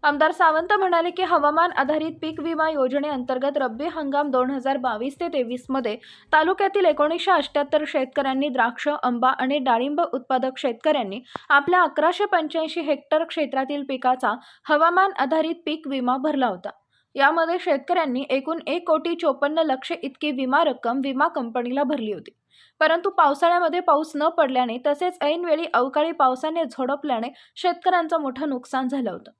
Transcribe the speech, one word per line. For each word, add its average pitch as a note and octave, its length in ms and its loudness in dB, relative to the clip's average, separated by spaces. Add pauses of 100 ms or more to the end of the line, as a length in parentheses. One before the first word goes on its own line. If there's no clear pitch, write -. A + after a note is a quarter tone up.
आमदार D4+ 280 4
सावंत E4 420 2
म्हणाले F4+ 360 2
की, F4+ 140 -2
हवामान E4 480 2
आधारित D#4 400 -2 (100)
पीक D#4 180 -6
विमा D#4+ 300 -2
योजनेअंतर्गत C#4 880 -2
रब्बी C4 300 -4
हंगाम D4 440 -2
दोन B3+ 200 2
हजार C4+ 260 -2
बावीस B3 420 -4
ते E4+ 80 -2
तेवीस B3 420 -4
मध्ये B3 280 -2 (360)
तालुक्यातील F#4 520 2
एकोणीसशे D#4+ 460 2
अठ्ठ्याहत्तर D4 560 0
शेतकऱ्यांनी C4+ 600 -2
द्राक्ष, B3 380 0 (160)
आंबा B3 260 2
आणि C4 280 0
डाळिंब C4 440 0 (120)
उत्पादक C4 440 -2
शेतकऱ्यांनी A#3+ 640 -2 (300)
आपल्या D#4 320 4
अकराशे E4+ 440 2
पंच्याऐंशी E4 560 -2
हेक्टर D4+ 420 0
क्षेत्रातील C#4+ 600 -4
पिकाचा B3+ 500 0 (360)
हवामान F4 500 4
आधारित D#4+ 360 0 (100)
पीक D#4 220 -6
विमा C4 300 -2
भरला C4+ 300 0
होता. F#3+ 220 -6 (460)
यामध्ये D#4+ 440 2
शेतकऱ्यांनी C#4+ 720 0
एकूण D4 380 -2
एक F4 200 -4
कोटी E4+ 280 0
चोपन्न D4+ 440 0
लक्ष C#4+ 320 -2 (120)
इतकी D4 280 -6
विमा C4 320 0
रक्कम B3+ 400 -2
विमा C#4 240 0
कंपनीला B3 560 -4
भरली B3 300 -4
होती. - 180 -14 (480)
परंतु E4 300 2
पावसाळ्यामध्ये E4+ 720 2
पाऊस D#4+ 360 2
न D4 140 2
पडल्याने B3+ 560 0
तसेच F4+ 360 0
ऐनवेळी D#4+ 520 0
अवकाळी C4+ 380 2
पावसाने D#4 520 0
झोडपल्याने C4+ 640 -4 (280)
शेतकऱ्यांचं F4 680 0
मोठं C4+ 280 -4
नुकसान C4 380 -4
झालं B3 240 -4
होतं. - 280 -14